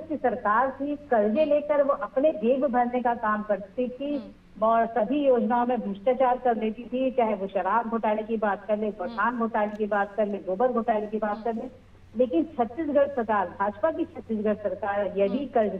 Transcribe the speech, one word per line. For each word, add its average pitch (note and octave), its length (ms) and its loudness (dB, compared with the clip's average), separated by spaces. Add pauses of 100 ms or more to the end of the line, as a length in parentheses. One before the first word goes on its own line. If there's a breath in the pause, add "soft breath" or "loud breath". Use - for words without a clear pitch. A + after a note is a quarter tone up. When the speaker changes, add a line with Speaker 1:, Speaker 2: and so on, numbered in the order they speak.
Speaker 1:
की D#4 80 -4
सरकार A#3 540 2
थी, C#4+ 240 -6
कर्जे A3 460 2
Speaker 2:
हम्म। D4 120 2
Speaker 1:
लेकर D4 300 2
वो C4+ 100 2
अपने C#4 380 2
जेब C4 340 2
भरने B3 360 0
का A#3+ 140 0
काम G#3+ 280 -2
करती G#3 460 -2
थी C#4+ 260 -6
Speaker 2:
हम्म। G#3 500 -6
Speaker 1:
और A3+ 200 4
सभी B3 400 0
योजनाओं A#3+ 400 4
में A#3+ 160 0
भ्रष्टाचार B3 560 2
कर B3 180 2
लेती A3 280 -4
थी, B3+ 280 -2
चाहे A3 220 2
वो F#3+ 140 -4
शराब G3+ 420 0
घोटाले A3 340 0
की A3+ 140 -4
बात G3+ 280 -2
कर G#3 120 0
ले, G#3+ 100 -2
Speaker 2:
हम्म। G3+ 180 -6
Speaker 1:
पठान A#3 340 -2
घोटाले G#3+ 380 0
की G#3+ 80 -2
बात G3+ 300 -2
कर A3 100 2
ले, G3+ 120 -2
गोबर F#3+ 300 0
घोटाले A3+ 400 0
की G#3+ 100 -6
बात A3 260 -4
कर A#3 100 -2
ले। A3 80 -6
Speaker 2:
हम्म। - 560 -14
Speaker 1:
लेकिन C4+ 260 2
छत्तीसगढ़ C#4+ 640 0
सरकार, G#3+ 400 0
भाजपा G#3 440 -2
की D#4+ 140 -4
छत्तीसगढ़ G#3+ 500 -2
सरकार G3+ 640 -4
यदि G3+ 200 2
Speaker 2:
हम्म। C#4+ 80 -4
Speaker 1:
कर्ज G#3+ 340 2